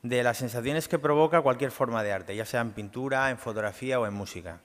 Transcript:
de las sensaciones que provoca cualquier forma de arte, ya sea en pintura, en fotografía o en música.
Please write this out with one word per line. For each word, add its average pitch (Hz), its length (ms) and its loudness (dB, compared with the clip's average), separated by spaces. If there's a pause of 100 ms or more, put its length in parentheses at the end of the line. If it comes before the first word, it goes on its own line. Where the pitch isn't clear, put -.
de 123 200 2
las 117 140 4
sensaciones 127 500 -2
que 165 120 0
provoca 151 420 6
cualquier 131 300 2
forma 117 320 0
de 104 80 0
arte, 95 240 -4
ya 107 100 -4
sea 120 160 0
en 117 100 -2
pintura, 131 580 -2
en 123 80 -4
fotografía 110 640 -2
o 113 80 2
en 101 60 -4
música. 87 520 -8